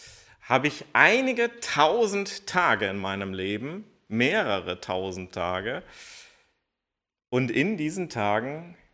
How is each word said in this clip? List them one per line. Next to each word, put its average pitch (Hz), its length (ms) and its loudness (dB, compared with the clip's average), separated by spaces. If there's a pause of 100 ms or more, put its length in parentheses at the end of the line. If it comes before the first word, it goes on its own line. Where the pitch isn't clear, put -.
(420)
habe 127 240 2
ich - 260 -4
einige 233 680 4
tausend 202 880 0
Tage 127 400 2
in 98 120 -2
meinem 98 340 -4
Leben, 107 520 -6 (240)
mehrere 110 720 0
tausend 92 520 -6
Tage. 95 500 -4 (1500)
Und 123 220 0
in 185 260 0
diesen 160 320 -4
Tagen 127 680 -2 (180)